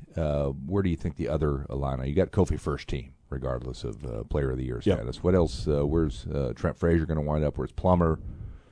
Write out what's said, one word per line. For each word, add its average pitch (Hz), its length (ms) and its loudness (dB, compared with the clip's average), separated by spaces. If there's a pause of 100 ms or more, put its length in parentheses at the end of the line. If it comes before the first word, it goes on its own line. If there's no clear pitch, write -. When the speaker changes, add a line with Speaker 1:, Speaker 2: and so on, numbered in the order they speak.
(160)
Speaker 1:
Uh, 73 300 0
where 71 360 -2
do 92 80 2
you 80 60 2
think 80 180 -4
the - 140 -4
other 73 420 0
Illini? 67 380 -2
You 73 80 -2
got 92 160 2
Kofi 82 260 4
first 71 300 -4
team, 67 240 -6 (180)
regardless 64 540 -6
of, 58 200 -8
uh, 57 200 -6
Player 69 260 0
of 64 60 -2
the 65 80 -4
Year 60 180 -4
Speaker 2:
Yep. 95 160 4
Speaker 1:
status. 60 240 -8
What 90 140 4
else? 82 320 2
Uh, 73 180 4
where's, 80 400 0
uh, 71 300 -2
Trent - 200 -2
Frazier 85 300 4
gonna 78 140 0
wind 76 240 0
up? 73 140 -2
Where's 65 120 -4
Plummer? 87 480 4 (540)